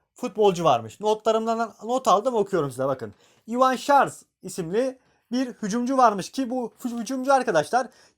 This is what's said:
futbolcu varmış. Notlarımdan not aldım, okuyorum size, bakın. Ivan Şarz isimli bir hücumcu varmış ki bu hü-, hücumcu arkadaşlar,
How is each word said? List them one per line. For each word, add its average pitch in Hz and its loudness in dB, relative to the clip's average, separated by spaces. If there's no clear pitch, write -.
futbolcu 202 0
varmış. 113 0
Notlarımdan 220 -2
not 247 -2
aldım, 214 2
okuyorum 180 0
size, 127 -4
bakın. 131 -6
Ivan 254 2
Şarz 262 2
isimli 196 -4
bir 254 -2
hücumcu 240 -4
varmış 214 4
ki 262 -6
bu 247 -6
hü-, 233 -8
hücumcu 262 -2
arkadaşlar, 240 2